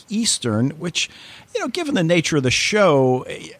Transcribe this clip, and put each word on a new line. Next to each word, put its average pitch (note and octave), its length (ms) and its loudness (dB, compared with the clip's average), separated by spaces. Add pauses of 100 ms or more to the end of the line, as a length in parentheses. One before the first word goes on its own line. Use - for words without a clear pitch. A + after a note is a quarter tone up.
(100)
Eastern, C#3 600 -2
which, E3 360 -6 (460)
you A4+ 80 -4
know, D#4 60 -4
given D4 260 -4
the F#3 100 0
nature E3 320 2
of C#3 60 2
the B2+ 80 2
show, C#3 760 2
y-, - 340 -14